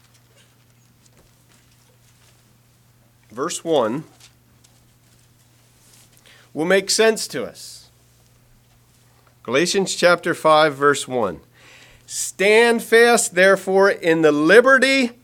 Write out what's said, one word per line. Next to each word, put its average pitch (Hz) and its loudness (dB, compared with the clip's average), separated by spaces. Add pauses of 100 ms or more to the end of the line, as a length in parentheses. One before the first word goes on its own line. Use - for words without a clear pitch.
(3250)
verse 139 -10
one 147 -2 (2500)
will 156 -6
make 190 0
sense 220 0
to 123 -10
us. - -20 (1600)
Galatians 175 -2
chapter 175 0
five, 156 0
verse 139 -2
one. 110 -6 (720)
"Stand 220 0
fast, 233 2
therefore, 190 2
in 165 0
the 151 4
liberty 240 2 (120)